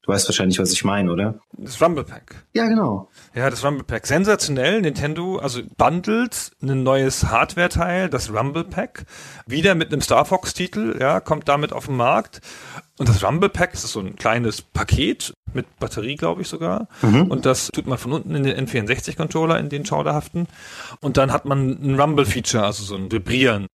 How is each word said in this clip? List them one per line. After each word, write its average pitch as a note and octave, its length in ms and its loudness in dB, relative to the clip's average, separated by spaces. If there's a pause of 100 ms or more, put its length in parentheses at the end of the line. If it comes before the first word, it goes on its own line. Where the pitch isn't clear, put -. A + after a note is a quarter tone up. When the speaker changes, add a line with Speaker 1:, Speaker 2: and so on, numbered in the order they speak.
Speaker 1:
Du - 100 0
weißt G2 160 0
wahrscheinlich, F#2+ 300 2
was F#2 140 2
ich F#2 120 -2
meine, G2 280 2
oder? G#2 280 -2 (120)
Speaker 2:
Das - 280 -14
Rumble D#3+ 240 2
Pack. - 400 -18 (100)
Speaker 1:
Ja, A3+ 140 0
genau. D3+ 420 0 (260)
Speaker 2:
Ja, B2+ 140 0
das A#2 140 -4
Rumble C#3 200 0
Pack. - 240 -6
Sensationell. F3 720 2
Nintendo, D#3+ 560 -2
also B2 240 -4 (160)
bundelt F3+ 760 0 (120)
ein C3+ 180 0
neues C3 440 2
Hardware-Teil, F3 840 0
das B2 240 -4
Rumble C#3 300 -2
Pack, E3 420 -8 (400)
wieder D#3+ 300 2
mit D#3+ 160 0
einem C#3+ 100 0
Star C3 240 4
Fox-Titel, G3 760 -2
ja, C#3+ 200 2
kommt D3+ 280 -2
damit D3 260 2
auf - 120 -6
den C#3 120 2
Markt. D3 440 0 (560)
Und - 120 2
das G2 140 6
Rumble D#3+ 260 2
Pack, - 240 0
das - 100 -10
ist - 80 -8
so - 80 -6
ein F#2 160 -8
kleines A#2 460 0
Paket - 720 -2 (200)
mit C3 120 -6 (140)
Batterie, A2+ 360 -6
glaub E3+ 240 -2
ich F3+ 80 -8
sogar. F3+ 400 -4 (140)
Speaker 1:
Mhm. B2 220 6
Speaker 2:
Und D#3 220 0
das C3 220 2
tut - 200 -6
man B2+ 100 -2
von B2+ 160 -6
unten D#3 220 -4
in C#3+ 80 0
den C3+ 120 0
N C3+ 120 -4
vierundsechzig A#2+ 500 -2
Controller, D#3+ 420 0
in D3 80 -4
den C#3+ 180 -8
schauderhaften. D3+ 600 -2 (540)
Und C3+ 160 -2
dann C3+ 160 4
hat - 100 -2
man C#3 280 0
ein C3+ 280 0
Rumble-Feature, C#3 640 2
also G#2 200 -2
so G2 120 -8
ein F#2+ 160 -8
Vibrieren, A2 640 2